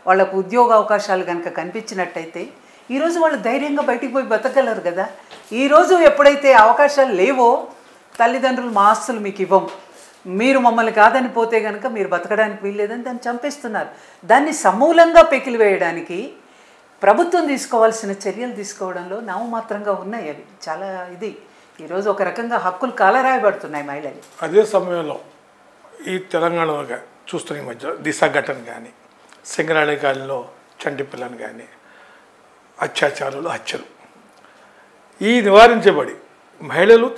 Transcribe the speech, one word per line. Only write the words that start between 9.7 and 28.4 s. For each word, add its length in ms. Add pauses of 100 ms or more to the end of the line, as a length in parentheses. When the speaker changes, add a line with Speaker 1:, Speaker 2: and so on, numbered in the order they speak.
Speaker 1:
మీరు 320
మమ్మల్ని 340
కాదని 360
పోతే 300
గనక 280
మీరు 220
బతకడానికి 560
వీల్లేదని" 380
దాన్ని 280
చంపేస్తున్నారు. 580 (360)
దాన్ని 280
సమూలంగా 720
పెకిలివేయడానికి 1080 (720)
ప్రభుత్వం 440
తీసుకోవాల్సిన 640
చర్యలు 420
తీసుకోవడంలో 680
నామమాత్రంగా 720
ఉన్నాయి 360
అవి. 140 (260)
చాలా 440
ఇది 240 (440)
ఈరోజు 300
ఒక 120
రకంగా 340
హక్కులు 340
కాలరాయబడుతున్నాయి 920
మహిళలు. 600
Speaker 2:
అదే 220
సమయంలో 540 (840)
ఈ 120
తెలంగాణలో 640
గా-, 540
చూస్తున్న 280
ఈ 20
మధ్య 360
దిశ 240
ఘటన 280